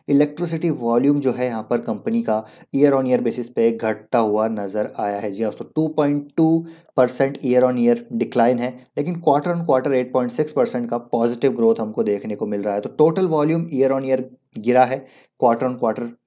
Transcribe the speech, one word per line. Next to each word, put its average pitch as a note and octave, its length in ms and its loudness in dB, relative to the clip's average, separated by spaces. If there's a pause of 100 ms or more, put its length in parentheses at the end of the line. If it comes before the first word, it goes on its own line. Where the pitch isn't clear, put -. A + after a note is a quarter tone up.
इलेक्ट्रिसिटी D#3+ 640 0
वॉल्यूम B2+ 480 2
जो C3 120 0
है B2 140 -2
यहाँ A2+ 240 -6
पर A#2+ 100 0
कंपनी A2+ 420 -4
का A2 220 -2 (320)
year C#3+ 160 4
on C3+ 160 0
year B2+ 120 2
basis A#2 280 -4
पे A#2 240 2
घटता A2 460 -2
हुआ G#2+ 300 2
नज़र G#2 500 -6
आया G2+ 200 -2
है। G#2+ 140 -6
जी G2+ 100 -6
हाँ A2 100 -2
दोस्तों, - 220 -14
टू D#3 140 0
पॉइंट D3 480 0
टू E3 300 2 (300)
परसेंट C3+ 460 2
year B2+ 200 4
on B2+ 160 2
year A#2+ 180 4 (200)
decline A#2+ 440 2
है, B2 140 -6 (240)
लेकिन E3+ 300 -4
quarter D3 260 2
on E3+ 120 -4
quarter C#3 260 2
एट B2+ 200 0
पॉइंट B2 180 0
सिक्स D3+ 220 -4
परसेंट A#2+ 380 -2
का A#2+ 80 -2 (140)
पॉजिटिव A#2+ 400 0
ग्रोथ A2+ 280 2
हमको G#2+ 220 -4
देखने G#2 340 -2
को A2 100 -4
मिल G#2 160 -4
रहा G2+ 120 -2
है। G2+ 60 -2
तो G#2+ 80 -10 (100)
टोटल E3 300 2
वॉल्यूम D#3+ 460 0
year C3 180 2
on C3+ 160 -2
year C3 140 0 (360)
गिरा A#2+ 260 4
है, C3 200 -2 (360)
quarter A#2+ 260 2
on B2+ 120 -2
quarter A#2 280 -2 (200)